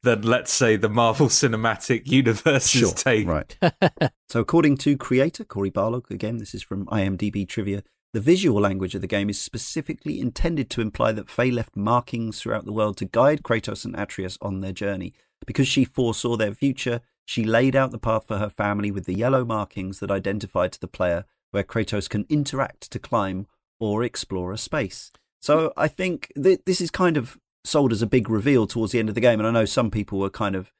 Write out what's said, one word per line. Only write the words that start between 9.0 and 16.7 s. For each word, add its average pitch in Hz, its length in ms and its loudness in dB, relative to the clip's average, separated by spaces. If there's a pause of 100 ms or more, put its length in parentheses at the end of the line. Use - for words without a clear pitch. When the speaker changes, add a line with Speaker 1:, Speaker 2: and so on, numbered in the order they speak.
Speaker 2:
the 95 60 -6
game 101 220 -2
is 101 120 -6
specifically - 800 -8
intended 143 520 -2
to 120 100 -4
imply 110 300 0
that 107 180 -8
Faye 127 220 0
left 117 240 -4
markings 117 640 -2
throughout 110 260 -6
the 101 80 -8
world 107 240 0
to - 80 -6
guide 139 380 2
Kratos - 420 -2
and 104 100 -8
Atreus 95 460 -8
on 98 180 -6
their 95 120 -8
journey. 92 420 -6 (320)
Because 131 220 0
she 135 160 2
foresaw 120 540 0
their 107 160 0
future, 123 480 -2 (240)